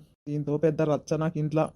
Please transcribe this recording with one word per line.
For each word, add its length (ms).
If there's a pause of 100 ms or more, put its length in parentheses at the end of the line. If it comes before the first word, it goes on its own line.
(280)
దీంతో 300
పెద్ద 240
రచ్చ 360
నాకు 220
ఇంట్లో. 360